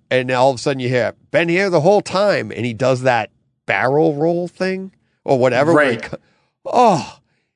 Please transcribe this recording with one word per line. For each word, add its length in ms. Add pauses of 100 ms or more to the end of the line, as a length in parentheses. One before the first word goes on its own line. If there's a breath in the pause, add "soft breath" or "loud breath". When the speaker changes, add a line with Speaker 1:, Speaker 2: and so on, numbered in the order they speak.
(100)
Speaker 1:
And 200
all 200
of 60
a 20
sudden 220
you 80
hear, 260 (180)
"Been 160
here 220
the 100
whole 220
time," 500
and 120
he 80
does 300
that 280 (360)
barrel 480
roll 340
thing 440 (320)
or 140
whatever, 360
where 160
he 60
Speaker 2:
Right. 60
Speaker 1:
co-, 160 (480)
oh, 520 (380)